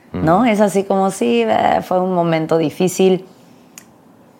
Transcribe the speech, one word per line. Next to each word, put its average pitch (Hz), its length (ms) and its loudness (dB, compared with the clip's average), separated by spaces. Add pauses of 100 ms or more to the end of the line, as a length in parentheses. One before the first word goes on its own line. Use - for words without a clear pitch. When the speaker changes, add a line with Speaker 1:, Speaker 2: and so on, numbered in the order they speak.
(140)
Speaker 1:
¿no? 165 240 2
Speaker 2:
Ujú. 240 80 2
Speaker 1:
Es 214 160 2
así 196 240 0
como, 196 260 0
"Sí, 233 340 -2
eh, - 380 0
fue 185 160 -2
un 185 140 -2
momento 165 440 0
difícil, 175 680 0 (1160)